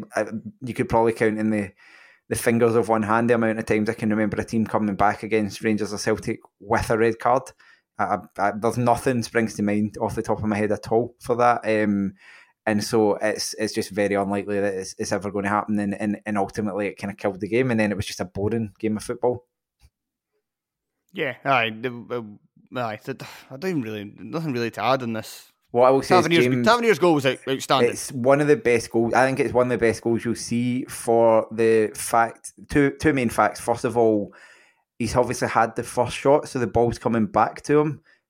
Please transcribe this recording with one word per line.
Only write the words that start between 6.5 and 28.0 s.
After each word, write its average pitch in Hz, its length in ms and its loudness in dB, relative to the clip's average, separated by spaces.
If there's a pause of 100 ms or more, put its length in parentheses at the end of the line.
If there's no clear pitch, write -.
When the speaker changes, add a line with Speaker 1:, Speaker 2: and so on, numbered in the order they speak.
Speaker 1:
with 107 320 -2
a 113 80 2
red 113 220 2
card. 127 220 2 (580)
I, 104 40 0
I, 98 140 0 (300)
I, 101 80 0
there's 113 220 0
nothing 120 440 2
springs 113 320 -2
to 110 80 -4
mind 104 380 -2
off 107 160 -4
the 113 60 -4
top 107 160 -2
of 92 60 -6
my 107 120 0
head 104 160 0
at - 180 -6
all 120 300 0
for 123 160 -2
that. 120 280 4
Um, 104 500 0 (520)
and 104 160 0
so 107 400 2
it's, - 380 -4
it's 110 120 -4
just - 180 -6
very 101 260 0
unlikely 101 420 -2
that 101 160 -2
it's, 95 240 -10
it's 110 140 -4
ever 101 180 -4
gonna 101 180 -2
happen. 104 300 2
And, 101 220 -2
and, 104 260 -4
and 107 100 -4
ultimately 101 520 -4
it 90 100 -10
kinda 101 160 -8
killed 98 240 -6
the 98 100 -6
game. 123 220 0
And 113 80 0
then 104 140 0
it 95 40 -4
was 104 100 -6
just - 120 -12
a 98 60 -6
boring 104 560 -4
game 107 160 -2
of 101 80 -10
football. 123 420 -4 (1700)
Speaker 2:
Yeah, 135 320 -6
aye, 120 260 2 (100)
the, 120 560 -10 (380)
uh, 127 60 -6
aye, 110 160 -6
th-, 127 260 -12 (300)
I 131 40 -16
don't 185 140 -6
even 156 120 -2
really, 107 360 -10
nothing 147 340 -8
really 117 200 -4
to 101 100 -8
add 127 220 0
on 117 80 -4
this. - 400 -12 (200)
Speaker 1:
What 123 160 6
I - 20 8
will 135 120 4
say 180 140 4
is 175 80 6
Speaker 2:
Tavernier's, 165 200 4
Speaker 1:
James, 123 220 2
Speaker 2:
Tavernier's 233 320 4
goal 170 160 6
was 139 120 2
out-, 127 120 2 (100)
outstanding. 131 420 2
Speaker 1:
it's 107 220 -8